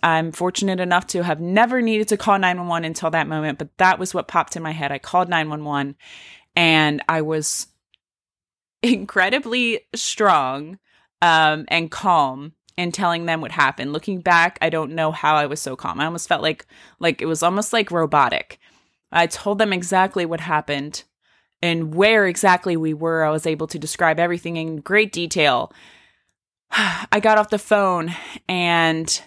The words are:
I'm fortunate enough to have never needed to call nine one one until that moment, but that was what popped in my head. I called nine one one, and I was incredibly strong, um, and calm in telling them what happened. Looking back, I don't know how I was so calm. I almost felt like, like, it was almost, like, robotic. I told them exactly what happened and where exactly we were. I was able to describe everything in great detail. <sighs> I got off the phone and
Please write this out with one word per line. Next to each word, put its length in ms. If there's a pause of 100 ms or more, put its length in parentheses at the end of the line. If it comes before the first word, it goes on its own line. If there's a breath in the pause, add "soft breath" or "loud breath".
I'm 280
fortunate 480
enough 280
to 160
have 160
never 420
needed 280
to 80
call 200
nine 220
one 80
one 180
until 260
that 160
moment, 320
but 180
that 200
was 160
what 140
popped 300
in 40
my 100
head. 200
I 80
called 280
nine 220
one 140
one, 320 (600 loud breath)
and 540
I 140
was 440 (1160)
incredibly 960 (160)
strong, 840 (460)
um, 460
and 200
calm 640 (240)
in 140
telling 340
them 160
what 100
happened. 420
Looking 280
back, 400
I 80
don't 240
know 180
how 240
I 120
was 120
so 160
calm. 240
I 60
almost 220
felt 160
like, 240 (320 soft breath)
like, 220
it 40
was 160
almost, 320
like, 160
robotic. 720 (520 soft breath)
I 160
told 300
them 160
exactly 520
what 140
happened 640 (580)
and 340
where 320
exactly 500
we 160
were. 300
I 60
was 180
able 200
to 120
describe 400
everything 380
in 200
great 340
detail. 600 (540 soft breath)
<sighs> 460
I 500
got 160
off 120
the 100
phone 560 (320 loud breath)
and 800